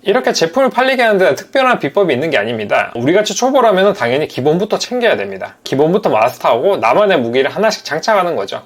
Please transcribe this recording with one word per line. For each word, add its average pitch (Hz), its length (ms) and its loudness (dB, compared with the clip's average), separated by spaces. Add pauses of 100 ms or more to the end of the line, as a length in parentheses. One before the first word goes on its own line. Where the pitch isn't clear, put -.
이렇게 240 320 0
제품을 254 360 0
팔리게 262 320 0
하는 214 160 2
데는 170 180 4
특별한 254 440 0
비법이 160 340 0
있는 139 160 -2
게 139 80 0
아닙니다. 107 580 -2
우리같이 185 400 0
초보라면은 226 580 2
당연히 135 340 -2
기본부터 175 500 -2
챙겨야 226 400 -2
됩니다. 98 460 -10
기본부터 160 460 0
마스터하고 127 680 0
나만의 156 420 2
무기를 123 300 0
하나씩 202 360 -2
장착하는 175 500 -2
거죠. 98 300 -6